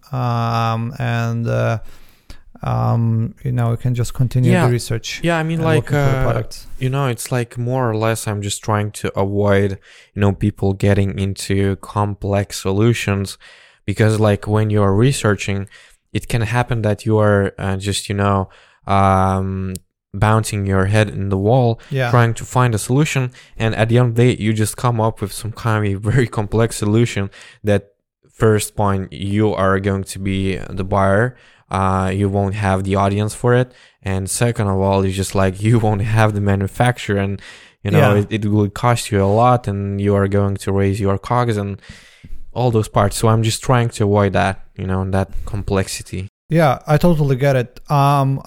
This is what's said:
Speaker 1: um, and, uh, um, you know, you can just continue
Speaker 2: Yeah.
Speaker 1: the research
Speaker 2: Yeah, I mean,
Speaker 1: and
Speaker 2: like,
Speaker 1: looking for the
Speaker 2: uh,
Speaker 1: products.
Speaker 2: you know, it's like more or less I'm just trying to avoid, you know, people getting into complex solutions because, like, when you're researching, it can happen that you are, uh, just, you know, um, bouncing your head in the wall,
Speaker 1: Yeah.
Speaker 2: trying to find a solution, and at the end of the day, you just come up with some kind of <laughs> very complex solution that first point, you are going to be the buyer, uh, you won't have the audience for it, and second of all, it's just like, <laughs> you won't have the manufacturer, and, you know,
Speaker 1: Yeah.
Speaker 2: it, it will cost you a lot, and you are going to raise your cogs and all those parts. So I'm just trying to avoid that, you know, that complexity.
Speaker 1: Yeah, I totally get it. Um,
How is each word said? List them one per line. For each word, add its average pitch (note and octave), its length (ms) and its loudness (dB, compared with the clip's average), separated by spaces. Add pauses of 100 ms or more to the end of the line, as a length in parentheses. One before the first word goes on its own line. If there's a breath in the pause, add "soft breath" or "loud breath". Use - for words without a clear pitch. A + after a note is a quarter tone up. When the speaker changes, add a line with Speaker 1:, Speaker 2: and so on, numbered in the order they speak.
(120)
Speaker 1:
um, A#2 880 -2
and, A#2 480 -2
uh, A#2 320 0 (840 soft breath)
um, A#2 800 0
you C3 80 -4
know, A#2+ 200 0
you A#2 60 -2
can B2 160 -2
just A#2 200 -4
continue B2+ 380 2
Speaker 2:
Yeah. F3 140 4
Speaker 1:
the B2 60 4
research - 520 -4
Speaker 2:
Yeah, E3 140 2
I D#3 60 -2
mean, D#3+ 160 -2
Speaker 1:
and D#3+ 60 0
Speaker 2:
like, D#3+ 100 4 (160)
Speaker 1:
looking D3 60 2
for C#3 140 2
the C3+ 60 2
Speaker 2:
uh, C3 60 0
Speaker 1:
products. A2+ 440 -4 (120)
Speaker 2:
you B2+ 100 -2
know, C#3 180 -2
it's A#2 240 -4
like A#2+ 260 -4
more B2 320 -2
or G#2+ 60 -2
less A2 320 0
I'm G#2 140 -4
just G2+ 220 -6
trying G#2 280 0 (100)
to G2 60 -4 (120)
avoid, G2 600 2 (340 loud breath)
you - 80 -8
know, G2+ 120 6
people G2 400 -2
getting G2 460 0
into G2 580 -2
complex G2+ 840 -4
solutions G2+ 760 0 (480 loud breath)
because, G#2+ 340 2
like, G#2 280 2
when G#2+ 220 0
you're G#2 240 2
researching, G2+ 760 0 (460 loud breath)
it - 140 -6
can A#2+ 140 0
happen A#2 400 -2
that G#2 240 -2
you A2 120 2
are, G#2 420 4
uh, F#2+ 180 -2
just, G2 320 -6
you G#2 60 -2
know, G2+ 340 0 (380 soft breath)
um, F#2+ 840 0 (400)
bouncing G#2+ 520 0
your F#2+ 200 2
head G#2+ 240 2
in G2 200 -6
the G2 80 0
wall, A#2 420 2 (120)
Speaker 1:
Yeah. C3 180 -2
Speaker 2:
trying A#2 260 4
to - 100 -12
find B2 280 2
a G#2 60 0
solution, C3 520 0 (240 loud breath)
and A2+ 200 -2
at A2+ 140 2
the A#2 100 4
end B2 100 4
of A2+ 60 -4
the A#2+ 80 4
day, A#2+ 200 2
you A2 80 0
just G#2+ 260 -2
come A#2+ 220 -2
up A2 220 -2
with G2+ 100 -6
some - 200 -10
kind G#2+ 420 -2
of G2 80 -8
<laughs> G#2+ 120 -2
very B2+ 140 2
complex A2 500 -2
solution G#2 520 0 (340 loud breath)
that G2+ 300 0 (400)
first G#2+ 420 2
point, G2 380 -2
you G2+ 400 0
are F#2+ 260 0
going G2 260 -2
to - 140 -14
be F#2+ 360 -2 (140)
the F#2+ 140 -8
buyer, G2 520 2 (340 soft breath)
uh, F#2+ 460 0
you G2 140 2
won't G2 260 0
have G2 300 0
the F#2+ 100 0
audience G2 400 0
for B2 180 0
it, B2+ 200 0 (280 soft breath)
and F#2+ 280 -4
second A#2 380 0
of G2 120 0
all, G2 240 2
it's F#2+ 120 -2
just F#2+ 200 -4
like, F#2+ 260 0
<laughs> A2 60 0
you A#2 120 4
won't G#2+ 220 0
have G#2+ 320 2
the G2+ 80 -2
manufacturer, G2+ 800 0
and, G2 220 -4 (420 loud breath)
you G2+ 80 -2
know, C3+ 240 4
Speaker 1:
Yeah. G#2 60 2
Speaker 2:
it, G#2+ 240 -2
it G#2 40 0
will G#2 200 2
cost - 420 -2
you G2+ 120 2
a G2 80 2 (120)
lot, B2 240 2
and G2+ 340 -4
you G2+ 140 2
are G2 120 2
going G2+ 300 0
to - 140 -6
raise G2 280 0
your G2 180 0
cogs A#2+ 400 0
and G2+ 240 -6 (720 loud breath)
all A#2+ 180 0
those A2 160 2
parts. G#2 300 0
So A#2 100 2
I'm A2+ 160 4
just A2 180 -2
trying A#2+ 280 2
to - 160 -2
avoid G2+ 280 2
that, F#2+ 320 -2 (100)
you F#2+ 120 -8
know, F#2+ 240 -2
that F#2+ 180 0 (160)
complexity. G2 800 -4 (220)
Speaker 1:
Yeah, D#3 380 2
I D3 100 4
totally D3+ 380 2
get C3+ 220 0
it. - 340 -6
Um, C#3 560 2